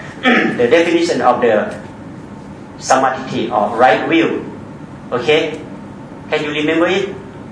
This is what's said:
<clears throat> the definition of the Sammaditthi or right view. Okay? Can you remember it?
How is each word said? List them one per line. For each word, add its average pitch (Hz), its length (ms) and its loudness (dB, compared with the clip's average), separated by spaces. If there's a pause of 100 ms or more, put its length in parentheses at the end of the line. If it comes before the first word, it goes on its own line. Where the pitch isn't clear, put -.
<clears throat> - 140 -14
the - 480 2
definition 165 520 4
of 123 200 4
the 107 320 2 (1040)
Sammaditthi 131 760 0
or 107 260 2
right 131 300 6
view. - 380 2 (680)
Okay? 156 480 2 (720)
Can 151 140 0
you 147 80 -4
remember 160 360 2
it? 196 220 0 (420)